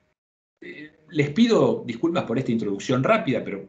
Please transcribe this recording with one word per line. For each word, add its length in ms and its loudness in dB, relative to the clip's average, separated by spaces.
eh, 320 -18
les 200 0
pido 540 4
disculpas 400 -2
por 140 -2
esta 140 -2
introducción 500 -2
rápida, 400 0
pero 260 -10